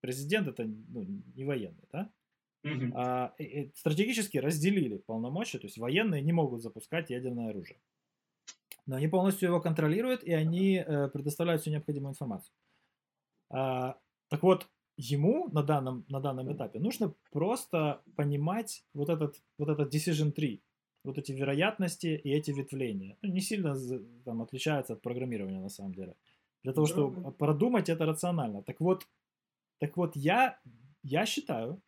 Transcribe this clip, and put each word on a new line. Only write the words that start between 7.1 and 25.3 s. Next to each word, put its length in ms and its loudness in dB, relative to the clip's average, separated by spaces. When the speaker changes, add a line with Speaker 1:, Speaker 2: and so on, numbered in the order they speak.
Speaker 1:
ядерное 400 -4
оружие. 280 -10
Но 100 -4
они 100 2
полностью 420 4
его 120 4
контролируют, 600 2
и 100 0
они, 420 4
э, 240 2
предоставляют 520 0
всю 100 -2
необходимую 400 -4
информацию. 420 -8
А, 480 -2
так 140 -2
вот, 260 6
ему 540 2
на 120 2
данном, 460 0
на 100 -2
данном 340 -2
этапе 260 -6
нужно 360 0
просто 720 0
понимать 800 -2
вот 160 -2
этот, 320 -2
вот 120 -2
этот 240 2
decision 400 2
tree, 280 -2
вот 140 -6
эти 160 -8
вероятности 760 0
и 80 -2
эти 200 2
ветвления. 680 -4
Ну, 100 -2
не 100 0
сильно 340 0
з-, 240 -4
там 160 -4
отличается 520 -2
от 80 -10
программирования, 600 -4